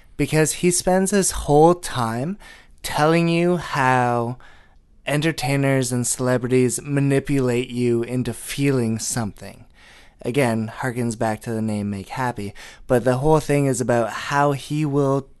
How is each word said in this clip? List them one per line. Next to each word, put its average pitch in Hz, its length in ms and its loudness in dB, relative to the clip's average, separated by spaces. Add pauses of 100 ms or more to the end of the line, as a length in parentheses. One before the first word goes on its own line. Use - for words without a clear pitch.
(160)
Because 151 380 2
he 180 180 0
spends 185 400 0
his 196 200 2
whole 156 440 6
time 127 640 -4 (420)
telling 165 480 2
you 175 280 2
how 123 800 0 (680)
entertainers 139 840 0
and 123 160 -2
celebrities 127 760 0
manipulate 139 880 0
you 120 340 0
into 120 300 -4
feeling 127 640 -2
something. - 680 -8 (580)
Again, 117 560 0
harkens 117 380 -4
back 110 240 -2
to 120 100 -8
the 110 100 -4
name 104 300 -4
Make 98 180 -10
Happy, 120 440 -6 (340)
but 123 180 2
the 123 120 2
whole 151 220 4
thing 143 280 0
is 123 120 0
about 120 300 0
how 143 420 0
he 147 320 -4
will 139 460 0 (100)